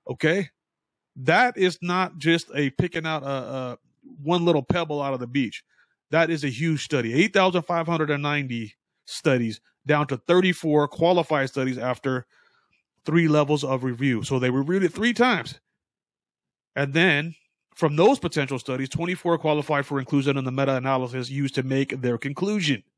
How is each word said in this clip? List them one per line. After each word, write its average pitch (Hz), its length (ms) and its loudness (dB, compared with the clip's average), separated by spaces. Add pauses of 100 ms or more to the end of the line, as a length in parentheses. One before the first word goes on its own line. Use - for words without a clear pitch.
Okay? 160 400 0 (680)
That 175 420 4
is 185 240 2
not 180 360 -2
just 165 360 0
a 139 180 0
picking 170 340 -4
out 156 180 -4
a, 139 40 -8
a 131 500 -6 (440)
one 170 220 0
little 160 200 4
pebble 156 380 -2
out 139 120 -2
of 123 80 -4
the 123 60 -8
beach. 123 360 -2 (460)
That 165 200 2
is 156 140 -2
a 143 60 0
huge 147 340 -2
study. 117 300 -2
Eight 196 200 2
thousand 185 280 4
five 170 260 -2
hundred 156 240 0
and 143 100 -2
ninety 135 540 -4 (300)
studies 120 560 0 (220)
down 147 220 2
to 135 100 -6
thirty-four 165 760 2
qualified 160 600 2
studies 131 300 -4
after 127 480 -4 (760)
three 165 240 2
levels 151 360 2
of 131 200 -2
review. 123 380 0
So 135 160 -2
they 127 140 0
reviewed 151 320 0
it 165 100 0
three 226 180 -2
times. 220 480 0 (1160)
And 139 180 -4
then 160 400 2 (400)
from 147 220 0
those 214 240 6
potential 139 400 -4
studies, 131 300 -6
twenty-four 170 500 -2
qualified 147 480 0
for 143 100 -4
inclusion 139 400 0
in 135 60 -4
the 127 80 -4
meta-analysis 131 800 -2
used 139 240 -4
to 131 80 0
make 135 380 -2
their 120 180 0
conclusion. 151 640 -2 (140)